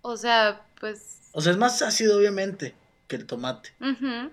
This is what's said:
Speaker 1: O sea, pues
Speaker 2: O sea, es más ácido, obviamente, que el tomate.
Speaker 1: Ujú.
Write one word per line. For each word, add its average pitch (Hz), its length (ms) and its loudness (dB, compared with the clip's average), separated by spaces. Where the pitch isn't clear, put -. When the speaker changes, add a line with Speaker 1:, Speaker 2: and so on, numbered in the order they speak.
Speaker 1:
O 240 140 -8
sea, 220 440 2
pues - 520 -12
Speaker 2:
O 160 100 -4
sea, 170 120 4
es 185 40 2
más 233 240 2
ácido, 214 360 2
obviamente, 196 580 0
que 131 80 -6
el 110 100 -10
tomate. 123 460 -8
Speaker 1:
Ujú. 254 520 -6